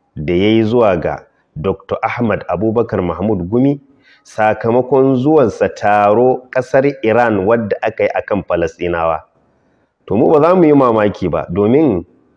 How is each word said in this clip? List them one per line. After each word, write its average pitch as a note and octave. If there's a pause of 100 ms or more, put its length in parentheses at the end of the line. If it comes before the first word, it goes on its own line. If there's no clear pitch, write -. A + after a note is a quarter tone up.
(160)
da D2+
ya F#2+
yi A2+
zuwa A2
ga D#2 (360)
Doctor -
Ahmad A2
Abubakar G#2+
Mahmud F2+
Gumi C#3 (420)
sakamakon B2+
zuwansa B2+
taro G#2
ƙasar C3 (180)
Iran A2
wadda A2
aka G#2+
yi G2+
a F#2
kan G2
Falasɗinawa. E2+ (840)
To, -
mu C#3+
ba D3+
za E3+
mu F3+
yi D3+
mamaki A2
ba, D2+
domin G#2 (320)